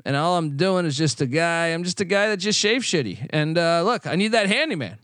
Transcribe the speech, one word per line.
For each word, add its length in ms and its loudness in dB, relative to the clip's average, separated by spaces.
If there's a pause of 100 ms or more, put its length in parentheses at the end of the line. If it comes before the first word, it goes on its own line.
and 100 -2
all 220 2
I'm 200 -2
doing 300 2
is 100 -2
just 240 0
a 60 0
guy, 400 0
I'm 160 -2
just 180 -4
a 40 0
guy 240 2
that 80 -2
just 200 -2
shaves 280 0
shitty. 440 -2
And, 300 0
uh, 240 2
look, 240 -2
I 80 -2
need 140 2
that 180 2
Handyman. 560 -2